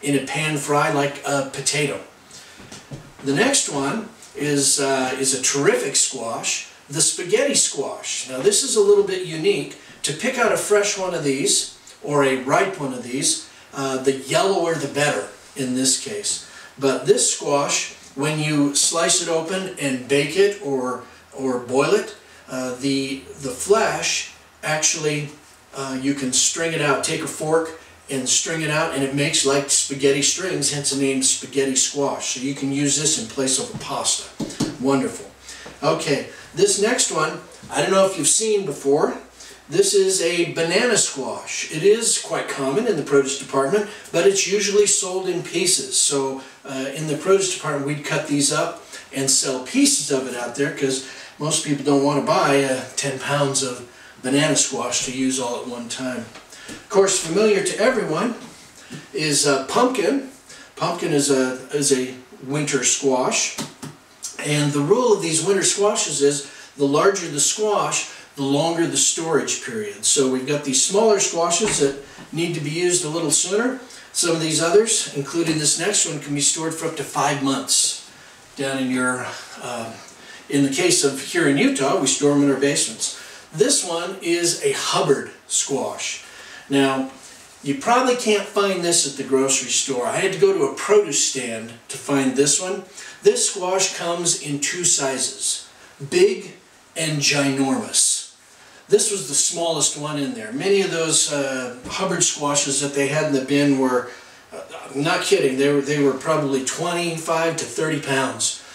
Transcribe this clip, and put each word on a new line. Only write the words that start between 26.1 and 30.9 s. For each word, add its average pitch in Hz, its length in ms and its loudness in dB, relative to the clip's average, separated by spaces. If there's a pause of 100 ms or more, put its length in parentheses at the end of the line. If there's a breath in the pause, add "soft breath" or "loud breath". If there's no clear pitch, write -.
can 135 180 -2
string 165 400 0
it 156 80 -2
out, 147 240 2
take 160 180 -2
a - 40 -6
fork 160 540 -2 (300 loud breath)
and 131 180 -2
string 165 320 0
it 156 100 -2
out, 156 240 0
and 139 80 0
it 135 120 -2
makes 143 320 2
like 139 240 2
spaghetti 139 520 2
strings, 147 500 0
hence 143 180 -2